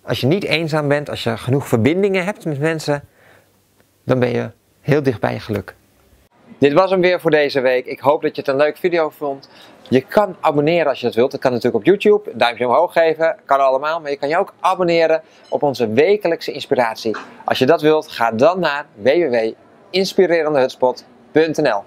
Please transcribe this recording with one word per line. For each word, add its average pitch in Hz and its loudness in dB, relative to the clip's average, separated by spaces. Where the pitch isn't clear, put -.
Als 123 -6
je 120 -2
niet 190 0
eenzaam 156 -2
bent, 143 -2
als 113 -10
je 113 -4
genoeg 135 -4
verbindingen 175 0
hebt 208 -8
met 147 -6
mensen, 151 -4
dan 131 -2
ben 120 0
je 117 -6
heel 143 0
dicht 127 -2
bij 120 -2
je 113 -8
geluk. - -8
Dit 143 4
was 185 4
hem 185 2
weer 180 2
voor 165 0
deze 143 2
week. 127 0
Ik - -10
hoop 151 2
dat 151 -4
je 139 -8
het - -4
een 135 0
leuke 151 0
video 165 0
vond. 139 -10
Je 131 4
kan 196 0
abonneren 151 2
als 127 -2
je 123 -8
dat 117 -2
wilt. 123 2
Dat - -10
kan 131 0
natuurlijk 113 -2
op 151 2
YouTube. 208 2
Een 120 -14
duimpje 120 0
omhoog 160 2
geven. 160 2
Kan 139 2
allemaal. 139 0
Maar 147 -8
je 139 -4
kan 143 -4
je 165 0
ook 190 -4
abonneren 170 0
op 131 -4
onze 123 -2
wekelijkse 170 0
inspiratie. 117 -4
Als - -2
je 131 2
dat 156 2
wilt, 151 2
ga 117 -2
dan 151 2
naar 147 -2
W 107 -4
W 156 2
W 113 0
inspirerendehutspot 156 0
punt 156 2
N 151 0
L. 104 -2